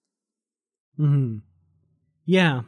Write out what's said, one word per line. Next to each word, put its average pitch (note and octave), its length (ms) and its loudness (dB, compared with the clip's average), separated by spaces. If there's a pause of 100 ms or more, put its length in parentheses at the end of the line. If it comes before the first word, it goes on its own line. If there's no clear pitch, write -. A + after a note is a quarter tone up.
(1000)
Mm-hmm. C#3 400 0 (840)
Yeah, E3 440 2